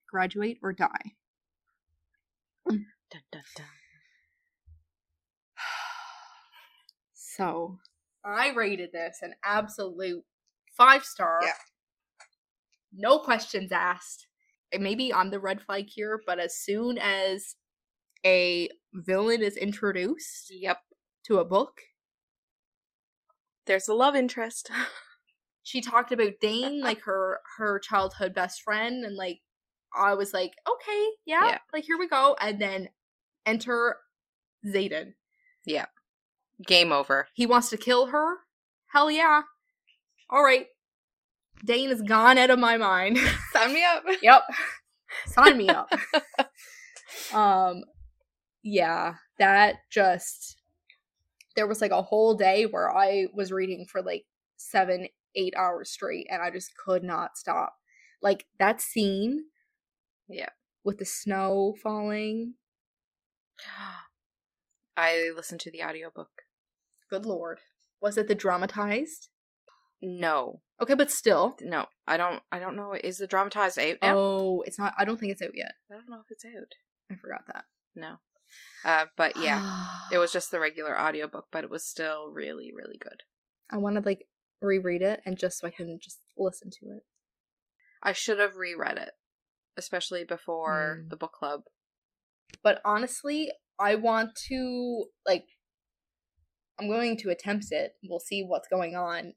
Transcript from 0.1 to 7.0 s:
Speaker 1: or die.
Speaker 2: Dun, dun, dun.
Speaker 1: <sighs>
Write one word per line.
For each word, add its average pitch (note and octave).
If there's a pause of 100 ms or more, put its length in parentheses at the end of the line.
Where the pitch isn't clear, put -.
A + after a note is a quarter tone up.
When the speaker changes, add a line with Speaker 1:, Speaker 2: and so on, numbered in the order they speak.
Speaker 1:
or F#3+
die. - (1600)
Speaker 2:
Dun, G#3 (460)
dun, D3+ (140)
dun. D3 (1900)
Speaker 1:
<sighs> C6+ (1500)